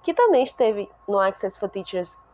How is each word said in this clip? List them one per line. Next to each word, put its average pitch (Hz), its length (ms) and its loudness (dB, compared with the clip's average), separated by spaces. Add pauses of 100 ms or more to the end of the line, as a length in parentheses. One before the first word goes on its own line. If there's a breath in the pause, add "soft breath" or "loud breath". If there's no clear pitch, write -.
que 339 140 -4
também 370 300 4
esteve 220 440 -2 (200)
no 202 100 0
Access 190 400 -2
for 202 100 -6
Teachers 185 480 -8 (180)